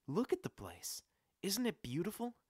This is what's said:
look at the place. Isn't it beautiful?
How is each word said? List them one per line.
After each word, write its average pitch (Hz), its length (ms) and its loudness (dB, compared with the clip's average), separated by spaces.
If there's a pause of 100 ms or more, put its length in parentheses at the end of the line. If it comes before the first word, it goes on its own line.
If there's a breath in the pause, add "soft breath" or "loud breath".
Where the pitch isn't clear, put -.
look 180 260 2
at 370 100 2
the - 60 -4
place. - 540 -8 (380)
Isn't 202 240 0
it 214 160 0
beautiful? 190 540 0 (140)